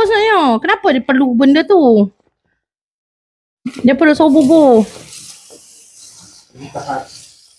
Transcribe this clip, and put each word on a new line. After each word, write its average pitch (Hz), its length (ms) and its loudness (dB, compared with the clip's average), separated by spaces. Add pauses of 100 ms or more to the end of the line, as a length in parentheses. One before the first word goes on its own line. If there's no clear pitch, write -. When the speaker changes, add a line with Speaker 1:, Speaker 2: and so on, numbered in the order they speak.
Speaker 1:
sebenarnya? 415 340 0 (220)
Kenapa 403 320 -4
dia 247 80 -4
perlu 262 320 -2
benda 277 300 2
tu? 247 420 2 (1800)
Dia 262 140 2
perlu 302 180 2
suruh 294 160 2
bubur. 294 400 4 (1800)
Speaker 2:
Bagi 135 160 -20
tahan. - 300 -12 (580)